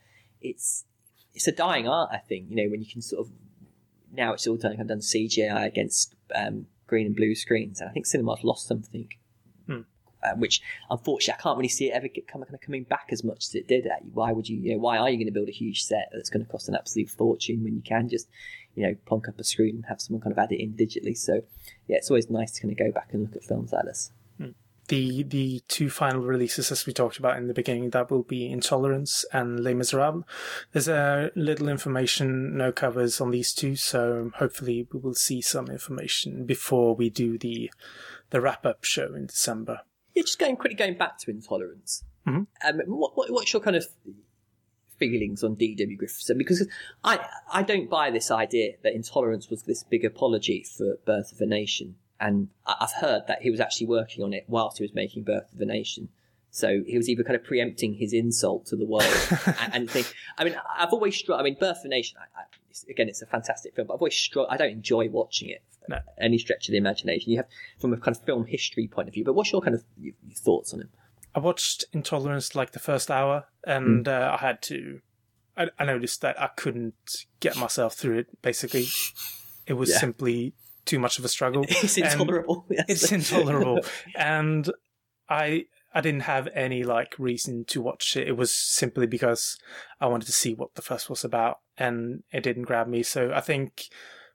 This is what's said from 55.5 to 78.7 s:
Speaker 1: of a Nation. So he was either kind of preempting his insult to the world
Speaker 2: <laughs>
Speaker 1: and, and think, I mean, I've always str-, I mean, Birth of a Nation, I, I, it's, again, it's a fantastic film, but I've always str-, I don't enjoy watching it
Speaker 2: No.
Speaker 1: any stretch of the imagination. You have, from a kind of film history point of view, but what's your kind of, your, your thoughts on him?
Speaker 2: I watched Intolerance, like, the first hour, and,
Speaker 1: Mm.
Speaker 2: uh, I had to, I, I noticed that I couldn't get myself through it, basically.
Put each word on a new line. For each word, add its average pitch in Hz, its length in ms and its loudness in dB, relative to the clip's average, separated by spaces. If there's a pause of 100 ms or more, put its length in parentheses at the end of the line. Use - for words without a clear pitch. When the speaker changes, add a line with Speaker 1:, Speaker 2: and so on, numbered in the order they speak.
Speaker 1:
of 101 60 -12
a 104 60 -2
Nation. - 440 -6 (420)
So 101 340 2
he 120 120 -2
was 117 120 2
either 117 140 2
kind 123 120 0
of 120 80 0
preempting 120 520 0
his 104 180 -4
insult 113 540 2
to - 80 -4
the 107 100 0
world 107 180 4 (280)
Speaker 2:
<laughs> 165 140 2 (160)
Speaker 1:
and, 110 120 -2
and 123 160 -2
think, 123 240 0 (240)
I 160 60 2
mean, 165 120 0 (220)
I've 175 160 2
always 208 220 2
str-, - 180 0
I 139 80 2
mean, 139 180 2
Birth 185 200 2
of - 60 -14
a - 20 -8
Nation, 131 340 0
I, - 200 -18
I, - 20 -12 (260)
it's, - 140 -18
again, 117 260 0
it's 104 140 -10
a - 20 -16
fantastic - 500 -4
film, 117 120 -2
but - 80 -4
I've 139 60 0
always 156 140 2
str-, - 320 2
I 131 100 0
don't 147 120 4
enjoy 110 400 2
watching - 400 -2
it - 140 -12 (260)
Speaker 2:
No. 65 80 -4 (240)
Speaker 1:
any 117 160 6
stretch - 300 0
of 101 60 -2
the 101 40 6
imagination. 98 540 2
You 117 60 4
have, - 100 -2 (320)
from 123 120 2
a 117 60 2
kind 117 180 2
of - 80 -16
film 120 220 0
history 117 420 -2
point 90 200 -4
of - 80 -12
view, 104 100 -2
but 131 80 4
what's 208 180 4
your 190 100 2
kind 127 140 2
of, - 80 -2 (160)
your, - 140 -12 (140)
your - 80 -14
thoughts - 400 2
on - 60 -8
him? - 80 -14 (440)
Speaker 2:
I 147 60 0
watched - 520 0
Intolerance, 143 640 -2
like, 135 200 -2
the 127 60 -12
first 139 300 0
hour, 139 360 2 (180)
and, 123 420 4
Speaker 1:
Mm. - 20 -2
Speaker 2:
uh, 131 320 2
I 139 60 -2
had 123 180 0
to, 139 360 -8 (580)
I, 170 120 0 (100)
I 147 60 2
noticed 123 360 -2
that - 180 0
I 139 160 0
couldn't 117 380 -4 (460)
get - 180 0
myself 120 380 0
through 117 240 0
it, - 240 -8
basically. 123 420 0 (800)